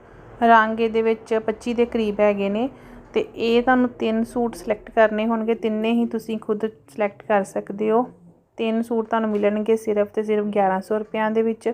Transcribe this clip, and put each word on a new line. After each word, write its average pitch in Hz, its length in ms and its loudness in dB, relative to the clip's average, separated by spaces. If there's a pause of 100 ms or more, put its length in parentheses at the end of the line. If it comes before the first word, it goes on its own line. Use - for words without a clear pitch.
(420)
ਰੰਗ 226 380 6
ਇਹਦੇ 226 220 0
ਵਿੱਚ 226 340 -2
ਪੱਚੀ 220 380 -4
ਦੇ 233 120 2
ਕਰੀਬ 214 340 -2
ਹੈਗੇ 202 280 2
ਨੇ 220 200 -2 (460)
ਤੇ 226 100 2 (120)
ਇਹ 233 260 2
ਤੁਹਾਨੂੰ 247 280 4
ਤਿੰਨ 226 340 -2
ਸੂਟ 233 300 -4
ਸਿਲੈਕਟ - 360 -6
ਕਰਨੇ 214 360 2
ਹੋਣਗੇ, 226 280 0
ਤਿੰਨੇ 220 380 -2
ਹੀ 233 140 2
ਤੁਸੀਂ 220 320 -6
ਖੁਦ 220 280 -4 (220)
ਸਿਲੈਕਟ 202 340 -4
ਕਰ 202 220 2
ਸਕਦੇ 208 460 -6
ਹੋ। 226 120 4 (560)
ਤਿੰਨ 226 240 -2
ਸੂਟ 226 260 -4
ਤੁਹਾਨੂੰ 220 220 0
ਮਿਲਣਗੇ 208 460 2
ਸਿਰਫ 208 320 0
ਤੇ 220 140 -4
ਸਿਰਫ 214 240 0
ਗਿਆਰਾਂ 196 340 0
ਸੌ 214 180 -4
ਰੁਪਇਆਂ 214 320 -4
ਦੇ 220 120 2
ਵਿੱਚ। 226 320 -2